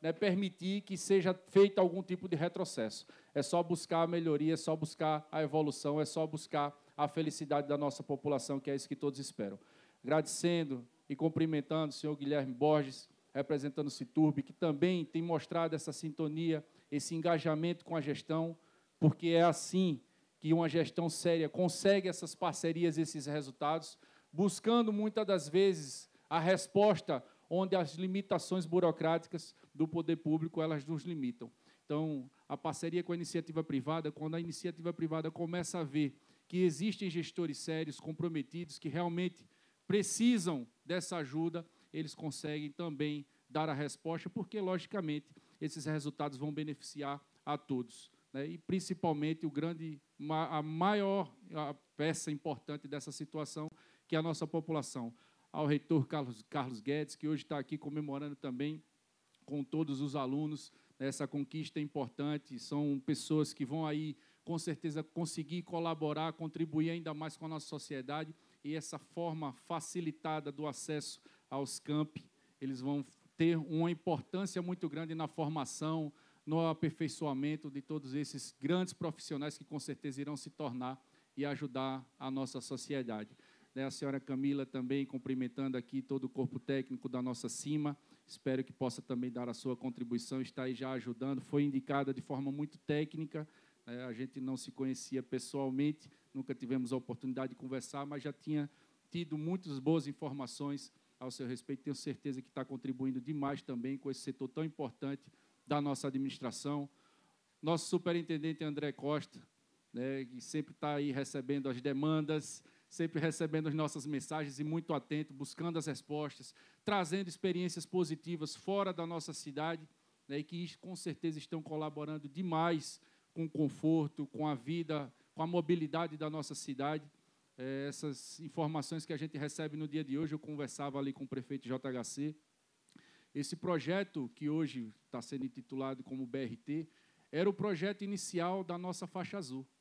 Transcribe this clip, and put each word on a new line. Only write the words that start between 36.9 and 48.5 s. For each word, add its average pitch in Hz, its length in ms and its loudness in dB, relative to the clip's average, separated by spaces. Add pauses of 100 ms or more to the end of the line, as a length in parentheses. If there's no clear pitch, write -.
gestores 160 480 -2
sérios, 160 420 -2
comprometidos, 160 800 -4
que - 80 -6
realmente 175 580 -2 (420)
precisam 190 800 4 (180)
dessa 175 320 -2
ajuda, 160 480 0 (260)
eles 156 220 -6
conseguem 151 580 -4
também 147 540 -2 (240)
dar 151 200 0
a - 40 0
resposta, 160 560 -4
porque, 214 300 -4
logicamente, 185 680 0 (340)
esses 151 240 -4
resultados 147 520 -2
vão 147 140 -2
beneficiar 143 720 -6 (220)
a 147 120 2
todos, - 540 -4 (220)
né? 135 120 -4
E, 165 120 -6